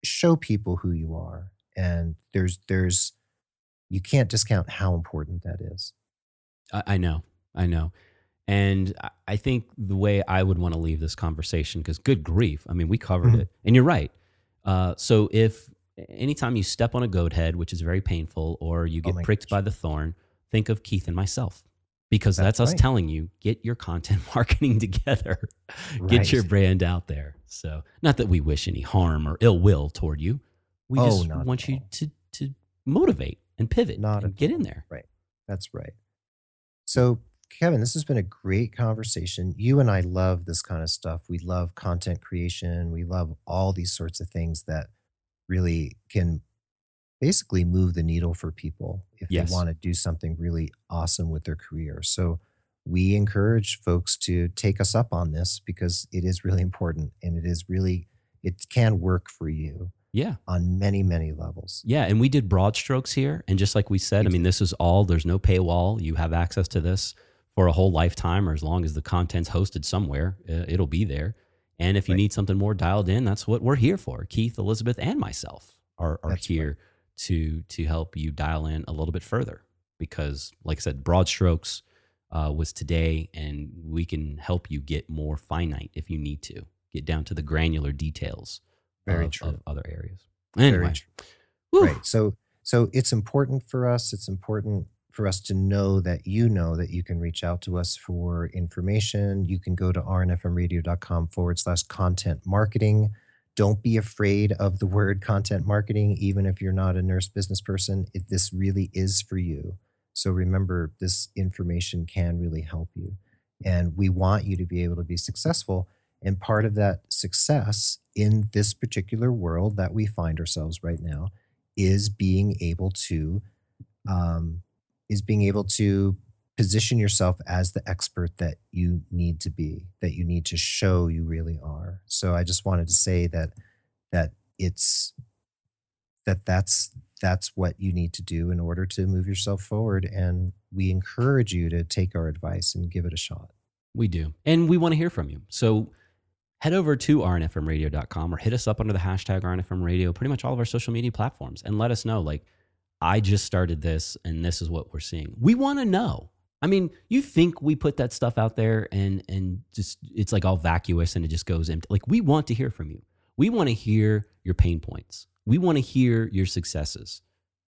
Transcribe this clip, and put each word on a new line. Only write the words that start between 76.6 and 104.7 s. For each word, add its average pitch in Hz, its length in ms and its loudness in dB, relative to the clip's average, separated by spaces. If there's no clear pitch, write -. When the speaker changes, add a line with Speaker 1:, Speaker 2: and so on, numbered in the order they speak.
Speaker 2:
to, 80 440 -2
to - 240 -6
help 80 320 -4
you 78 140 -4
dial 78 340 -4
in 78 240 -4
a - 40 -6
little 78 200 -4
bit - 100 -6
further. - 400 -4
Because, 73 540 -8
like 78 140 -2
I - 20 -10
said, 67 220 -4
broad 87 260 4
strokes, - 520 0
uh, 76 220 -2
was 78 200 -4
today, 80 600 -2
and 73 380 -8
we 80 180 -4
can 78 340 -6
help 90 320 -4
you 73 120 -6
get 73 280 -6
more 76 280 -4
finite 78 560 -6
if - 160 -12
you 80 80 -6
need 73 260 -6
to, - 220 -16
get 76 140 -8
down 80 200 -2
to - 80 -8
the 76 80 -6
granular 78 520 0
details - 640 -8
Speaker 1:
Very 85 200 0
Speaker 2:
of, 78 60 -4
Speaker 1:
true. - 160 -8
Speaker 2:
of 73 180 -6
other 73 200 -6
areas. 82 420 -12
Speaker 1:
Very 131 100 8
Speaker 2:
Anyway. 90 260 4
Speaker 1:
true. - 320 -12
Speaker 2:
Whew. 370 140 8
Speaker 1:
Right. 143 200 0
So, 107 300 2
so 120 280 4
it's 127 220 2
important 131 500 -2
for 123 240 -2
us. 120 240 0
It's - 160 -8
important 104 600 -4
for 104 180 -2
us 92 100 -2
to - 140 -6
know 98 480 2
that 87 260 -2
you 113 220 4
know 82 260 2
that 87 140 -2
you 90 120 -4
can 85 200 -4
reach 85 200 -4
out 87 200 -2
to 90 160 -4
us 87 180 -4
for 87 520 -4
information. 98 1000 -2
You 90 140 -2
can 92 140 -4
go 90 200 0
to 90 80 0
R 92 200 0
N 90 80 2
F 87 160 -2
M 87 80 0
radio 87 280 0
dot 87 180 -2
com 85 280 -2
forward 87 300 -2
slash 87 260 0
content 90 640 -2
marketing. 107 680 2
Don't 104 260 2
be 113 140 2
afraid 104 560 2
of 95 280 0